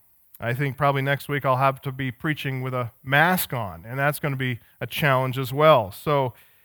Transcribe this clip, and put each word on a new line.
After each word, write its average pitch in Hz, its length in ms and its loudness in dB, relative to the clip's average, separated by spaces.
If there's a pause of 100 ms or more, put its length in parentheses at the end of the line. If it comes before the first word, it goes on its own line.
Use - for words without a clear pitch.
(380)
I 117 160 -4
think 139 220 -4
probably 139 260 2
next 139 260 -2
week 143 160 -4
I'll 135 120 2
have 135 240 2
to 143 100 -6
be 131 220 -4
preaching 139 500 -4
with 131 100 -4
a 123 200 -4 (100)
mask 160 500 2
on, 92 320 -6
and 117 140 -8
that's 147 220 0
gonna 139 160 -2
be 127 240 -4 (200)
a 131 60 -4
challenge 131 540 0
as 123 120 -6
well. 135 380 6
So 139 440 -2 (300)